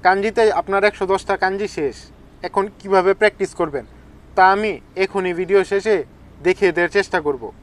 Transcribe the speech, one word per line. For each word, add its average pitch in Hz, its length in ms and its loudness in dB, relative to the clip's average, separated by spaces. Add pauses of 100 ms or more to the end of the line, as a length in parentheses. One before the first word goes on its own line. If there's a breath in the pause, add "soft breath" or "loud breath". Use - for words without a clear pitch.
কাঞ্জিতে 202 360 2 (180)
আপনার 196 280 -2
একশো 202 240 -2
দশটা 196 300 -2
কাঞ্জি 196 340 -2
শেষ, 143 200 -4 (460)
এখন 190 220 -4 (140)
কিভাবে 190 420 2
প্র্যাকটিস 202 300 0 (100)
করবেন 143 240 -4 (520)
তা 190 80 6 (100)
আমি 208 180 -2 (320)
এখনই 185 360 -4
ভিডিও 190 200 2 (100)
শেষে 196 260 0 (500)
দেখিয়ে 180 300 2
দেওয়ার 175 200 0
চেষ্টা 185 300 0
করব। 135 160 -4 (200)